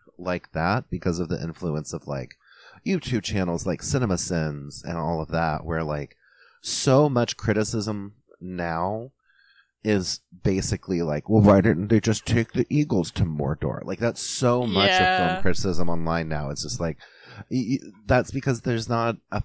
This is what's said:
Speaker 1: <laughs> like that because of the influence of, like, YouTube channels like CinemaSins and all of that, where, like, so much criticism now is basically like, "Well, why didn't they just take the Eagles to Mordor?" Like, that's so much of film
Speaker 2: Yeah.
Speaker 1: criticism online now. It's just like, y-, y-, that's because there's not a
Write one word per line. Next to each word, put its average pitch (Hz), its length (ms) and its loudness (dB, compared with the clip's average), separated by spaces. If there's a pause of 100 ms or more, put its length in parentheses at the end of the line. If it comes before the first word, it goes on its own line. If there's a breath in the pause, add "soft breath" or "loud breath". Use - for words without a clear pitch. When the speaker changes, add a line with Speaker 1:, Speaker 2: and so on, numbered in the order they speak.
Speaker 1:
<laughs> - 160 -20
like 90 340 -6
that 90 360 -2
because 87 300 -4
of 87 100 -4
the 78 140 -6
influence 80 500 -6
of, - 140 -10
like, 69 300 -10 (500 loud breath)
YouTube 135 360 -2
channels 92 440 -2
like 87 140 -4
CinemaSins 82 1040 -2
and 85 120 -8
all 82 240 -2
of 80 80 -6
that, 82 360 -2
where, 80 200 -4
like, 73 320 -8 (460 soft breath)
so 139 460 4
much 120 280 -2
criticism 104 800 -2 (260)
now 90 680 -4 (720 soft breath)
is 101 380 0 (220)
basically 95 600 0
like, 76 260 -4
"Well, 107 140 6
why 101 180 10
didn't 90 280 2
they 110 120 4
just 110 240 0
take 117 280 0
the 127 180 0
Eagles 139 420 0
to - 120 -2
Mordor?" 73 600 -4
Like, 92 140 -8
that's 113 240 -2
so 123 440 0
much 110 240 2
of 185 60 4
film 185 320 2
Speaker 2:
Yeah. 185 140 -2
Speaker 1:
criticism 90 480 6
online 82 360 2
now. 73 220 -4
It's 71 140 -8
just 78 180 -8
like, 82 160 -2 (540 loud breath)
y-, 123 160 -2 (160)
y-, - 80 -20 (160)
that's 123 240 2
because 131 320 -2
there's 113 260 -2
not 117 300 0 (120)
a 104 140 -2